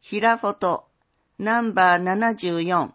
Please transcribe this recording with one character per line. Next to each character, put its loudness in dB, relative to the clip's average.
平 0
フ -4
ォ -2
ト、 -4
ナ -2
ン -4
バ 4
ー -2
七 0
十 -4
四。 -2